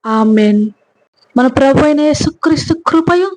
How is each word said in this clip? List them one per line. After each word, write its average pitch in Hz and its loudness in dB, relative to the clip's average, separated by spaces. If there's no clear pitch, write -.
ఆమేన్. 214 2
మన 247 2
ప్రభు 277 2
అయిన 294 0
యేసుక్రీస్తు - -2
కృపయు 349 0